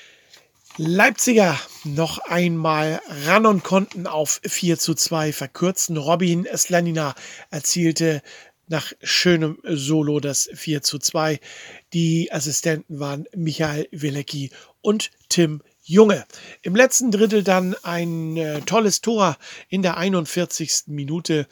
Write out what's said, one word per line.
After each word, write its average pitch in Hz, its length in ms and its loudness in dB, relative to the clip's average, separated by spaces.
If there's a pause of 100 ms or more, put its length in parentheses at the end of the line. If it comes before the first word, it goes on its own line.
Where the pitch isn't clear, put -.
(760)
Leipziger 190 800 4 (240)
noch 151 360 -2
einmal 160 800 0 (240)
ran 202 200 6
und 202 200 4
konnten 190 420 0
auf 156 400 -2
vier 170 320 0
zu - 140 0
zwei 156 400 -2
verkürzen. 175 640 -4
Robin 170 580 2
Slanina 165 580 0 (360)
erzielte 165 720 0 (460)
nach 156 240 -4 (100)
schönem 160 600 2
Solo 147 560 0
das 139 340 -2
vier 147 260 -4
zu - 160 -4
zwei. 156 440 -2 (500)
Die 165 400 2
Assistenten 151 680 -4
waren 143 280 -8 (100)
Michael 156 560 -2
Wilecki 143 600 -6 (300)
und 214 300 -2 (160)
Tim 156 340 2 (220)
Junge. 190 420 6 (360)
Im 180 120 -4
letzten 247 380 4
Drittel 208 320 4
dann 185 400 2
ein, 165 540 -4
äh, 151 240 -4
tolles 208 400 0
Tor 202 360 2 (300)
in 190 140 -2
der 175 160 0
einundvierzigsten 170 960 -2
Minute 147 560 -2